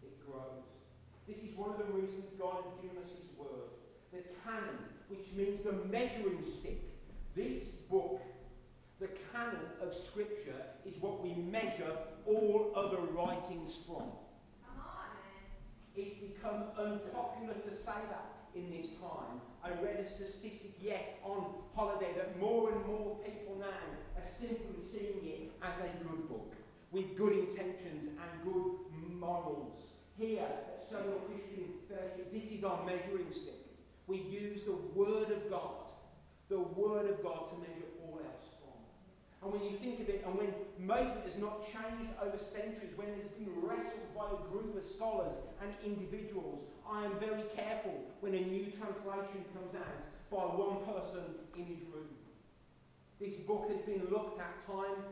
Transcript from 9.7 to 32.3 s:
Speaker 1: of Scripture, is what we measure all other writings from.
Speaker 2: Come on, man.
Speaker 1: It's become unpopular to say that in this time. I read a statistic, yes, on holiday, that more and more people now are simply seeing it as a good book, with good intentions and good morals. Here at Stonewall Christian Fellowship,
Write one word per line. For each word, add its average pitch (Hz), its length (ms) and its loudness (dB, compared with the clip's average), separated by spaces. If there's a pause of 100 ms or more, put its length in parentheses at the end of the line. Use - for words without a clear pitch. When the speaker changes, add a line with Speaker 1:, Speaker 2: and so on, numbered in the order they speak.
Speaker 1:
of 175 120 2 (140)
Scripture, 202 540 -2 (260)
is 196 140 -4
what 196 220 2
we 175 120 2
measure 175 600 2 (300)
all 214 500 10
other 196 240 4 (120)
writings 170 600 0 (120)
from. - 260 -4 (500)
Speaker 2:
Come - 160 -10
on, - 380 -8
man. - 240 -12 (560)
Speaker 1:
It's 196 240 -2
become 208 580 -2
unpopular 220 760 0
to 202 200 -4
say 214 260 -2 (120)
that - 180 -6 (240)
in 175 160 -4
this 165 160 -4 (140)
time. 123 400 -6 (240)
I 180 60 0 (120)
read 208 160 2
a 190 100 -2
statistic, - 720 -8
yes, - 260 0 (180)
on 196 300 0 (200)
holiday, 196 420 4
that 180 220 0
more 214 320 8
and 196 160 2
more 208 380 0
people 202 340 -4
now 196 240 -2 (340)
are - 220 -2
simply 233 460 -2
seeing 202 400 -2
it - 280 -4 (100)
as 175 180 0
a 170 240 -2
good 160 240 -2
book, - 260 -4 (380)
with 190 240 2
good 202 160 8
intentions 180 800 2
and 165 340 -6
good 175 720 2
morals. 147 640 0 (360)
Here 220 260 4
at - 440 -2
Stonewall 196 400 0
Christian 196 480 -2 (140)
Fellowship, 185 440 -2